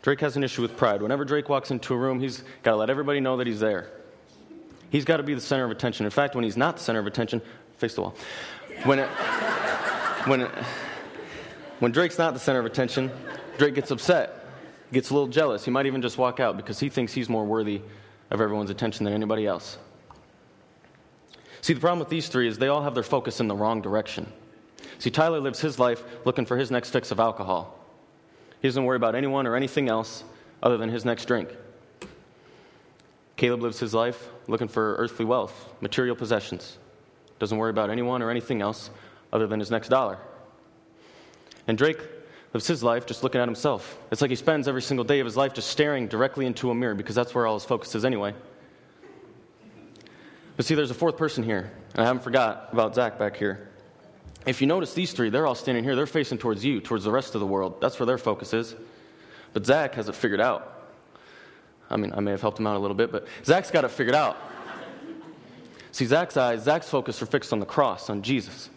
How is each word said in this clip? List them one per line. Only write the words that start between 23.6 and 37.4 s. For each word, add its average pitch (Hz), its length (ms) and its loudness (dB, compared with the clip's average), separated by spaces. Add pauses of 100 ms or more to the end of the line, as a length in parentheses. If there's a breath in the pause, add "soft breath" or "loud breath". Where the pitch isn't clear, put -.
direction. 104 500 -2 (680 loud breath)
See, - 120 -2
Tyler 160 300 2
lives 135 200 -2
his 143 180 -2
life 123 260 4 (220 loud breath)
looking 127 200 2
for 123 120 0
his 127 140 0
next 123 180 0
fix - 220 0
of 101 80 0
alcohol. 95 580 0 (840 loud breath)
He 135 60 2
doesn't 131 160 2
worry 127 140 4
about 117 180 2
anyone 135 300 0
or 117 100 2
anything 135 320 0
else 113 360 -2 (400 loud breath)
other 120 140 6
than 113 120 -2
his 113 160 -4
next 117 200 0
drink. 110 240 0 (1900 loud breath)
Caleb 120 240 4
lives 117 180 -2
his 110 140 -2
life 117 360 0 (180)
looking 113 200 0
for 107 280 0
earthly 113 280 -2
wealth, 113 460 0 (100)
material 123 360 0
possessions. 107 600 -2 (600)
Doesn't 107 180 0